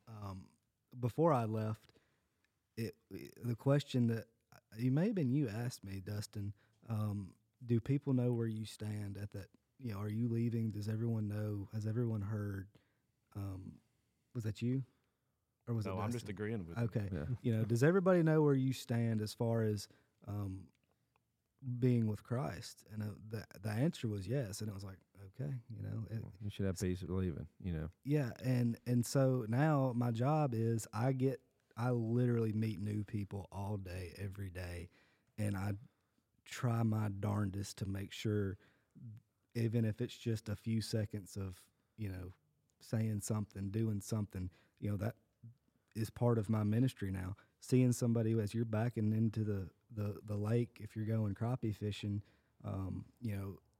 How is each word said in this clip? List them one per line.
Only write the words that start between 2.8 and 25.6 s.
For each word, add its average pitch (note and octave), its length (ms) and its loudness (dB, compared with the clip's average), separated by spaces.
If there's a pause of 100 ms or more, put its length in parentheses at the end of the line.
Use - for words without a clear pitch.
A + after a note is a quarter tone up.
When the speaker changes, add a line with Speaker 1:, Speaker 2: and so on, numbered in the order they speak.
Speaker 1:
it, - 220 -12 (100)
the A#2 140 0
question C3+ 520 2
that, A2+ 180 0 (520)
you B2 120 2
may D3 160 4
have A#3 80 0
been D3+ 160 2
you C3+ 180 2
asked A#2 360 -4
me, G2 200 -8
Dustin, G2+ 480 -6 (380)
um, G#2 380 0 (360)
do A#2 160 4
people C#3 320 0
know B2 220 4
where A#2 120 0
you A2 200 -4
stand G#2 540 -6
at G#2 120 -8
that? F#2+ 140 -8 (340)
You B2 140 -6
know, G2 60 -6
are G#2+ 100 -2
you A2+ 180 0
leaving? A2+ 420 2
Does G2+ 180 -4
everyone A2 380 0
know? G#2 460 -2
Has A2 140 -2
everyone A2 340 0
heard? G2+ 480 -4 (640)
Um, F#2+ 380 -8 (600)
was A#2 100 -4
that A2 160 -2
you? B2+ 220 0 (840)
Or A#2+ 80 -2
was G#2+ 120 0
it - 20 -4
Speaker 2:
No, F#2+ 100 -2
I'm G#2 140 0
just A#2+ 140 -4
Speaker 1:
Dustin? G#2+ 100 -8
Speaker 2:
agreeing G#2+ 300 -2
with E2+ 100 -8
you. A#2+ 80 2
Speaker 1:
Okay. A2+ 260 0
Speaker 3:
Yeah. D#2 140 -2 (180)
Speaker 1:
You A#2 140 2
know, A2 80 4
does A2+ 180 4
everybody F3 400 6
know D#3 200 6
where C#3+ 120 6
you C3 200 2
stand A#2 480 0
as G#2+ 100 -4
far A2+ 300 2
as, G#2+ 260 0 (400)
um, G2+ 360 -4 (1120)
being A#2+ 280 6
with G#2+ 160 -2
Christ? - 720 -4
And, G#2+ 100 -6
uh, G#2 40 -4 (240)
the, A2 140 -6 (180)
the G#2 80 -2
answer B2 360 0
was G2+ 220 -2
yes. A2+ 320 -2
And G#2+ 80 -4
it G#2 60 -6
was F#2+ 100 -10
like, F#2+ 140 -12 (420)
okay, C#3 120 -4 (220)